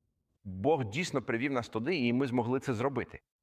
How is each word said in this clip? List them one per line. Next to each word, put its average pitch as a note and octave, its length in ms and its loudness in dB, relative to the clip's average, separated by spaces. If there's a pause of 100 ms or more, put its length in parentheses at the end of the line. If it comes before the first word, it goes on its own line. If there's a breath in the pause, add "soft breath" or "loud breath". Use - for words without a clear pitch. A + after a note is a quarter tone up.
(440)
Бог A#2 400 2
дійсно B2+ 380 -2
привів B2+ 300 -2
нас A#2+ 160 -2
туди, C3+ 300 -2
і A#2+ 140 4
ми C3+ 140 4
змогли B2 340 0
це C3 140 -2
зробити. A#2 460 -2 (220)